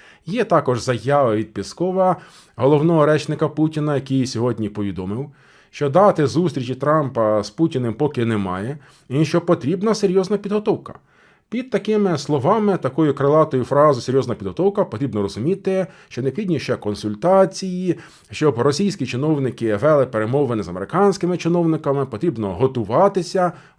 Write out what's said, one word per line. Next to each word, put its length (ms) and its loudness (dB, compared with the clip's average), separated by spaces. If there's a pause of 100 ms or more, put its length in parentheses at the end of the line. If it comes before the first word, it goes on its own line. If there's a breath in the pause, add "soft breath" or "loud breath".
(260 soft breath)
Є 180 -2
також 380 0
заява 540 0
від 180 -4
Піскова, 640 -2 (400 loud breath)
головного 500 4
речника 420 0
Путіна, 480 -2
який 320 0
сьогодні 420 -2
повідомив, 600 -6 (420 soft breath)
що 180 -4
дати 380 4
зустрічі 480 -2
Трампа 680 0
з 60 -10
Путіним 440 -2
поки 320 -2
немає, 520 -4 (320 soft breath)
і 160 0
що 160 0
потрібна 540 0
серйозна 420 0
підготовка. 560 -4 (560 soft breath)
Під 200 -6
такими 480 0
словами, 600 2
такою 360 0
крилатою 500 2
фразою 380 4
«серйозна 340 0
підготовка» 500 -2
потрібно 360 -4
розуміти, 640 -2 (220 loud breath)
що 120 -8
необхідні 380 -2
ще 160 -2
консультації, 1200 0 (360 loud breath)
щоб 280 0
російські 460 0
чиновники 680 -2
вели 300 4
перемовини 580 0
з 40 -8
американськими 680 0
чиновниками, 680 0
потрібно 480 -4
готуватися, 960 0 (280 loud breath)